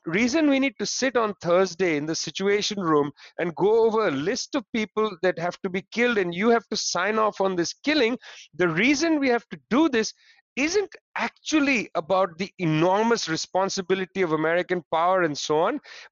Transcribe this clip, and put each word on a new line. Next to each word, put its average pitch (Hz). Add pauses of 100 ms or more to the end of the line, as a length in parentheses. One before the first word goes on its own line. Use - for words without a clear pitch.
reason 247
we 269
need 269
to 208
sit -
on 220
Thursday 175
in 147
the 160
Situation 202
Room 151 (300)
and 170
go 214
over 220
a -
list 165
of 262
people 214 (120)
that 180
have 175
to 196
be 185 (120)
killed 240
and 175
you 202
have 233
to -
sign 202
off 214
on 190
this 170
killing, 254 (380)
the 175
reason 277
we 269
have 240
to 170 (100)
do 311
this 226 (440)
isn't 349 (220)
actually 269
about 175
the 190
enormous 185
responsibility 190
of 165
American 170
power 175
and 156
so 151
on, 208 (320)